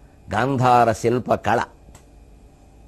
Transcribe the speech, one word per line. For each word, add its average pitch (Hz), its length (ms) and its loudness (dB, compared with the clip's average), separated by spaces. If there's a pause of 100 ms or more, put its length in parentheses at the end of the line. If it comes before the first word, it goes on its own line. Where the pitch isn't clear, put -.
(340)
గాంధార 123 580 2
శిల్పకళ, 117 680 -2 (1300)